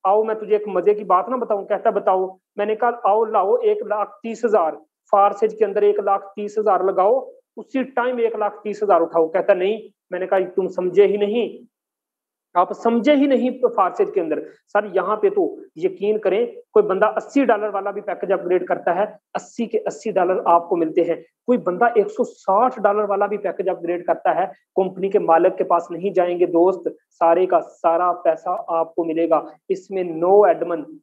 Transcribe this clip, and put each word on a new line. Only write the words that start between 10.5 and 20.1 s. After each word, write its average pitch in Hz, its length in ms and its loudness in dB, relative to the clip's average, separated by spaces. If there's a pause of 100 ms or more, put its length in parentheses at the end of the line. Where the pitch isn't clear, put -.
समझे 185 380 2
ही 202 120 0
नहीं, 208 480 -4 (920)
आप 185 160 2
समझे 233 420 2
ही 277 120 4
नहीं 254 400 0
फारसेज 196 440 0
के 190 100 -2
अंदर।" 156 240 -4
सर, - 520 -2
यहाँ 190 200 0
पे 208 140 2
तो - 300 -2 (180)
यकीन 202 400 -2
करें, 220 380 -2 (160)
कोई 214 100 4
बंदा 185 240 0
अस्सी 269 380 -2
डॉलर 214 240 0
वाला 196 220 -6
भी 196 100 -10
पैकेज 190 320 -6
अपग्रेड 180 360 0
करता 175 240 -2
है, 185 260 -4 (160)
अस्सी 208 320 -8
के 214 120 -4
अस्सी - 340 -6